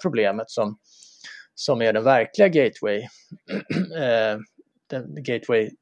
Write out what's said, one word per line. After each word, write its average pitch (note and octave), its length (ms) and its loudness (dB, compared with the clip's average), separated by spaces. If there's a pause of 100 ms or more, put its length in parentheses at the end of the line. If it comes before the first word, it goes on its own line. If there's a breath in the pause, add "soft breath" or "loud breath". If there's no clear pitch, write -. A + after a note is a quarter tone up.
problemet A2 480 -2
som, G#2+ 280 -4 (800 loud breath)
som A#2+ 260 -2
är A2+ 120 4
den A2 100 0
verkliga C3 440 4
gateway, A2+ 520 0
<clears throat> B2 80 -10 (920 soft breath)
eh, A2 360 2 (520)
den C#3 340 -10
gateway, A#2 460 0 (120)